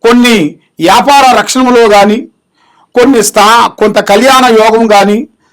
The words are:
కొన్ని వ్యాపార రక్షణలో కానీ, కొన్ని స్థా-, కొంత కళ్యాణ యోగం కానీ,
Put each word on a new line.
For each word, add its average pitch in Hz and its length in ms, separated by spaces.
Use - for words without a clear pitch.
కొన్ని 233 320
వ్యాపార 262 400
రక్షణలో 247 460
కానీ, 208 220
కొన్ని 240 320
స్థా-, 214 380
కొంత 214 180
కళ్యాణ 254 340
యోగం 226 260
కానీ, 208 300